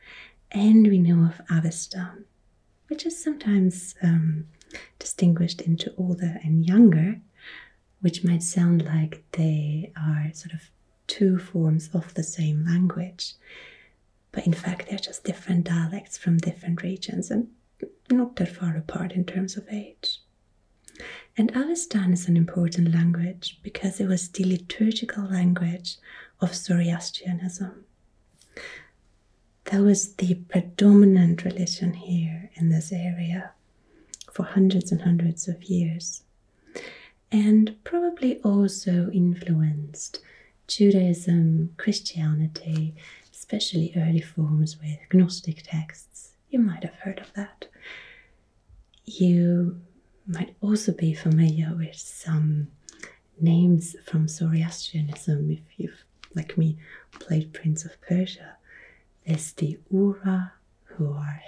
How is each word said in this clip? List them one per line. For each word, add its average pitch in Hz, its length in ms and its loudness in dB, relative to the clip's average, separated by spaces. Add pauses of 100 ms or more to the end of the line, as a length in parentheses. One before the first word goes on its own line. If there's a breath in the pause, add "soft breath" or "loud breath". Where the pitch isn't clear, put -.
(520 loud breath)
and 214 360 8
we 196 100 6
know 170 280 6
of 165 220 -2
Avestan, 170 760 -4 (640)
which 311 180 -10
is 330 160 -8
sometimes, 202 800 -2
um, 160 460 0 (500 loud breath)
distinguished 170 640 0
into - 360 -2
older 180 460 -4
and 160 220 2
younger, 185 560 6 (800 loud breath)
which 170 220 0
might 175 200 2
sound 170 420 2
like 156 380 -2 (100)
they 156 640 -2
are 156 360 -4
sort - 200 -16
of - 160 -14 (380)
two 185 300 2
forms 160 560 -2
of 170 200 -4
the 165 100 -4
same 156 420 -2
language. 175 680 -2 (1000 loud breath)
But - 140 -8
in 170 80 2
fact, - 360 -8
they're 196 100 -8
just - 240 -14
different 175 420 -4
dialects 170 520 -4
from 170 200 0
different 170 460 -4
regions 185 480 -8
and 226 180 -2 (600)
not 247 260 2
that 175 180 -2
far 165 220 -4
apart 180 360 -8
in 180 120 -2
terms 190 320 -8
of 202 140 -12
age. - 480 -8 (1160 loud breath)
And 220 160 2
Avestan 247 600 -2
is 175 140 -2
an 170 80 4
important 170 580 0
language 170 720 -2
because - 360 -8
it 196 80 -2
was 185 220 -2
the - 140 -4
liturgical 202 840 -2
language 180 720 -2 (440 loud breath)
of 175 140 -2
Zoroastrianism. 175 1300 -4 (1800 loud breath)
That 196 160 2
was 202 340 4
the 180 200 0
predominant 190 1120 6
religion 175 480 -4
here 170 640 -6
in 165 140 0
this 160 220 0
area 175 600 -6 (800 loud breath)
for - 120 -6
hundreds 190 480 2
and - 100 0
hundreds 170 460 0
of 175 160 -8
years, 170 600 -4 (1080 loud breath)
and 214 520 4
probably 339 580 -2
also 196 720 0
influenced 156 1080 -2 (480 soft breath)
Judaism, 170 1080 2
Christianity, 156 1200 -4 (380 loud breath)
especially - 640 -6
early 165 260 2
forms 156 600 0
with 151 180 -10 (140)
Gnostic 175 500 2
texts. - 680 -10 (180)
You 262 100 0
might 180 240 0
have - 120 -10
heard - 240 -12
of - 140 -18
that. - 340 -12 (1400 loud breath)
You 175 760 2 (460)
might 175 340 -6
also 208 300 0
be 160 220 0
familiar 160 640 2
with 160 200 -6
some 156 720 -2 (720 loud breath)
names 170 540 4 (100)
from 156 220 0
Zoroastrianism 160 1200 -2
if 156 100 -6 (160)
you've, - 260 -12 (320)
like 160 220 -6
me, 160 200 2 (340 loud breath)
played 156 420 -4
Prince 156 320 -4
of - 160 -20
Persia. - 560 -6 (680 loud breath)
There's 160 280 -4
the 156 260 -6 (120)
Ura, 190 640 0 (300)
who 147 300 -4
are 147 340 -10